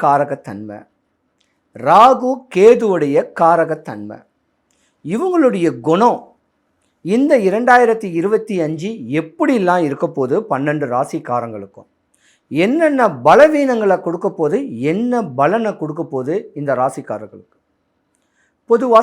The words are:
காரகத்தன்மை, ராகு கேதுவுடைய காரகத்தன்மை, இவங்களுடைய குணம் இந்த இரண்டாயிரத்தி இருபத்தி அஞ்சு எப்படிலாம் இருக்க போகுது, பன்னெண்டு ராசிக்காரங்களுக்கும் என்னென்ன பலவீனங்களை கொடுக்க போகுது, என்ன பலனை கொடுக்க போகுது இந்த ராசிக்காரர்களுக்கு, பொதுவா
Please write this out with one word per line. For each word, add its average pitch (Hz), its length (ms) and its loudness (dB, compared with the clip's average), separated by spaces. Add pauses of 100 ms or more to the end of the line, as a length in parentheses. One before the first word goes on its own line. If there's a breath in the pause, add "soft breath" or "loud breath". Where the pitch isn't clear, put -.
காரகத்தன்மை, 139 720 -2 (1080)
ராகு 233 460 6 (220)
கேதுவுடைய 180 680 4 (140)
காரகத்தன்மை, 151 800 -2 (840)
இவங்களுடைய 233 640 0 (200)
குணம் 185 320 2 (960)
இந்த 285 180 2 (140)
இரண்டாயிரத்தி 226 600 2 (120)
இருபத்தி 208 360 -2 (100)
அஞ்சு 160 240 -6 (320)
எப்படிலாம் 180 680 0
இருக்க 135 180 -4 (120)
போகுது, 135 180 -2 (160)
பன்னெண்டு 143 420 -2
ராசிக்காரங்களுக்கும் 120 960 -8 (640)
என்னென்ன 254 580 0 (160)
பலவீனங்களை 233 800 4
கொடுக்க 175 240 -4
போகுது, 165 300 -2 (320)
என்ன 240 320 -2 (180)
பலனை 202 400 0
கொடுக்க 156 320 -8
போகுது 135 240 -6 (240)
இந்த 143 100 -4 (100)
ராசிக்காரர்களுக்கு, 107 760 -8 (1120)
பொதுவா 233 340 2